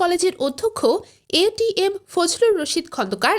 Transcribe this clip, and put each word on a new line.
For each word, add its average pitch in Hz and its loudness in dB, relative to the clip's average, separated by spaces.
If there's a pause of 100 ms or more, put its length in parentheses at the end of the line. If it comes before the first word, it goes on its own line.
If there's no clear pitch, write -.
কলেজের 349 0 (120)
অধ্যক্ষ 440 -4 (640)
এ - 4 (120)
টি 453 0 (160)
এম 392 0 (200)
ফজলুর 359 2
রশিদ 320 -4
খন্দকার 214 0